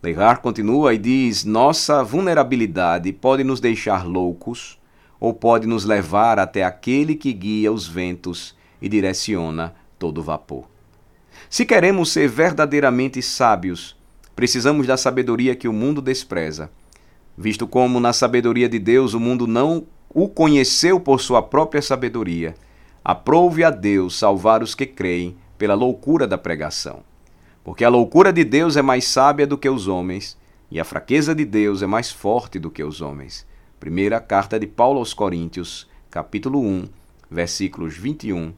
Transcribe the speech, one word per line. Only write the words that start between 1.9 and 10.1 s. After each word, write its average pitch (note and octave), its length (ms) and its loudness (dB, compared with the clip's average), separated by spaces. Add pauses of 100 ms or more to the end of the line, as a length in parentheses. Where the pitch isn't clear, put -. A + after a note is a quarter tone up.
vulnerabilidade A2 1080 0
pode C3 320 2
nos C3 160 -2
deixar A2 440 -2
loucos F2+ 760 -6 (400)
ou A2+ 120 0
pode A2+ 360 2
nos A2+ 160 -2
levar G#2 560 2
até F#2+ 240 0
aquele C#3 500 0
que D3 180 -4
guia G#2+ 380 0
os G#2 160 -4
ventos F2 680 -8 (280)
e - 80 -6
direciona F2+ 880 -2 (200)
todo E2 220 -6